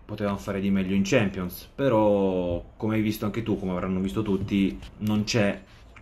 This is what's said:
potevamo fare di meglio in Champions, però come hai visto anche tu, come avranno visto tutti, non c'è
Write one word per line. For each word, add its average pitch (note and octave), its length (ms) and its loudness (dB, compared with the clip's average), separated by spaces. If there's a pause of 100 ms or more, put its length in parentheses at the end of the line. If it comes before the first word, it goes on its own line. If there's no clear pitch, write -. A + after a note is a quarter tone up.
potevamo G#2 340 -2
fare G2 220 -4
di G2 120 0
meglio F#2+ 240 2
in G2 100 4
Champions, F#2+ 680 0
però G2+ 1000 2
come A2 200 -2
hai A2 60 2
visto G#2+ 240 -2
anche A2 180 -4
tu, G#2+ 160 -2
come F#2+ 120 -4
avranno F#2 280 -2
visto G2 240 -2
tutti, G2 560 0 (200)
non G#2+ 260 0
c'è G#2 360 0 (400)